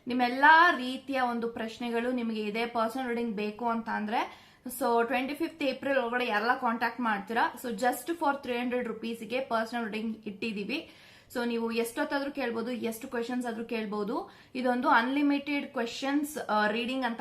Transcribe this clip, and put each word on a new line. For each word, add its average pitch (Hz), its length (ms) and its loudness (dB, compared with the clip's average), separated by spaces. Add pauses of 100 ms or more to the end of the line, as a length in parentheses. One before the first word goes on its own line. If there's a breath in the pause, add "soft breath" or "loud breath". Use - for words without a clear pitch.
ನಿಮ್ಮೆಲ್ಲಾ 269 640 8
ರೀತಿಯ 262 500 -2
ಒಂದು 233 280 0
ಪ್ರಶ್ನೆಗಳು 233 640 -2
ನಿಮಗೆ 226 300 -2
ಇದೆ. 214 240 -2
ಪರ್ಸನಲ್ 233 420 -2
ರೀಡಿಂಗ್ 233 280 -2
ಬೇಕು 214 320 -2
ಅಂತ 226 200 -2
ಅಂದ್ರೆ, 214 640 -4 (160)
so 233 380 2
ಟ್ವೆಂಟಿ 262 280 0
ಫಿಫ್ತ್ 320 280 -4
ಏಪ್ರಿಲ್ 269 360 2
ಒಳಗಡೆ 240 280 0
ಯಾರೆಲ್ಲ 220 340 2
ಕಾಂಟ್ಯಾಕ್ಟ್ 240 400 0
ಮಾಡ್ತೀರಾ, 226 600 0
so 247 80 -4
just 240 360 0
for 320 260 0 (100)
three 240 180 -2
hundred 247 260 0
ರುಪೀಸ್‌ಗೆ 226 540 -4
ಪರ್ಸನಲ್ 233 440 -2
ರೀಡಿಂಗ್ 220 320 -4 (100)
ಇಟ್ಟಿದೀವಿ. 214 640 -6 (440 loud breath)
So 240 140 -2
ನೀವು 226 240 -2
ಎಷ್ಟೊತ್ತಾದ್ರೂ 277 580 -2
ಕೇಳ್ಬೋದು, 233 400 -4
ಎಷ್ಟು 226 380 -4
ಕ್ವೆಶನ್ಸ್ 240 380 -2
ಆದ್ರೂ 226 180 -4
ಕೇಳ್ಬೋದು. 220 680 -4 (240 loud breath)
ಇದೊಂದು 247 340 2
ಅನ್‌ಲಿಮಿಟೆಡ್ 285 840 4
ಕ್ವೆಶನ್ಸ್, 269 680 -2
ಆ, 214 280 2
ರೀಡಿಂಗ್ 240 380 0
ಅಂತ 233 160 -2